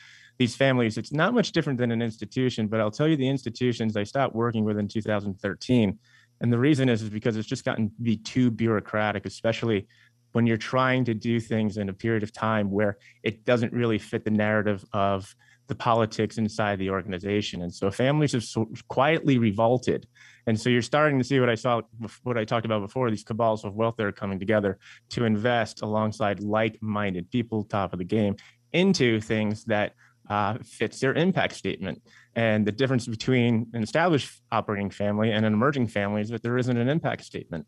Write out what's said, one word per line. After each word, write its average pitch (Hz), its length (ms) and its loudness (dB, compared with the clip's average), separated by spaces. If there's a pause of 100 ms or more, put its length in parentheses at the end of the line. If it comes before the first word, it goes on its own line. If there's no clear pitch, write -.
(360)
these 123 200 0
families, 123 420 2
it's - 140 -8
not 165 200 2
much 233 200 0
different 147 260 0
than 123 140 0
an 113 100 0
institution, 117 640 -2
but 110 140 0
I'll 107 100 0
tell 147 180 0
you 160 80 4
the 131 120 0
institutions 117 680 -2
I 104 60 0
stopped 131 320 -2
working 113 300 0
with 104 140 0
in 104 100 -2
two 110 120 -6
thousand 104 400 -4
thirteen. 104 580 0 (420)
And 120 120 0
the 117 60 2
reason 131 320 4
is, 113 120 2
is 110 60 -6
because 107 280 -2
it's 110 120 -6
just - 160 -6
gotten 113 240 0
to - 140 -12
be 113 140 2
too 127 340 0
bureaucratic, 107 720 0
especially 113 640 -2 (460)
when 117 140 4
you're 113 120 2
trying 127 460 2
to 117 100 0
do 117 260 -2
things 110 380 -2
in 101 100 -4
a 95 60 -6
period 113 280 -2
of 107 80 -6
time 110 400 0
where 101 280 0 (240)
it 110 240 -4
doesn't 120 260 2
really 117 240 2
fit 110 260 -6
the 107 80 -4
narrative 107 600 2
of 98 420 -2 (340)
the 110 60 -6
politics 113 640 0
inside 107 420 -2
the 95 120 -2
organization. 95 720 -4
And 87 120 -8
so 98 160 -2
families 139 420 2
have 120 120 0
so - 240 -4 (200)
quietly 143 500 2
revolted. 113 680 2 (400)
And 110 140 2
so - 80 -2
you're 120 140 4
starting 147 360 2
to 123 60 2
see 131 160 2
what 123 80 4
I 117 60 2
saw, 117 260 0 (420)
what 123 140 -4
I 110 80 -2
talked 117 220 -2
about 107 160 0
before, 120 280 -2
these 104 140 -4
cabals 110 400 0
of 101 100 -8
wealth 113 220 0
that 110 80 -2
are 101 80 -2
coming 98 260 -6
together 101 400 0 (320)
to 123 140 -2
invest 110 560 0
alongside 107 600 -2
like-minded 104 920 -2
people, 113 340 -2
top 98 300 -4
of 87 40 -6
the 90 60 -6
game, 104 320 0 (380)
into 147 480 4
things 107 420 -2
that, 104 300 0 (340)
uh, 104 360 0
fits - 360 -6
their 131 140 2
impact 139 400 2
statement. - 480 -6 (320)
And 107 320 2
the 104 60 2
difference 127 340 0
between 117 640 2
an 117 100 -4
established 156 600 0 (100)
operating 101 380 -2
family 104 400 0
and 107 160 2
an 107 60 2
emerging 123 340 2
family 104 340 -2
is 104 100 -4
that 117 120 -8
there 120 160 -2
isn't 123 180 0
an 120 120 0
impact 143 360 -2
statement, - 440 -10